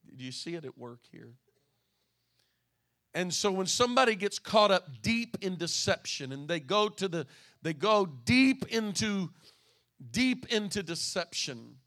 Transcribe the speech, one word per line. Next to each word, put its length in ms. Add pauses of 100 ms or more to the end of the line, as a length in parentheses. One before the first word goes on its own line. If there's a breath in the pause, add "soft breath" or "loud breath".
(160)
do 80
you 80
see 220
it 100
at 140
work 220 (120)
here? 220 (1800)
And 200
so 200
when 140
somebody 500
gets 220
caught 320
up 320
deep 400
in 140
deception, 760
and 160
they 120
go 280
to 180
the, 200 (360 soft breath)
they 120
go 320
deep 600
into, 640 (800 soft breath)
deep 420
into 300
deception 960 (100)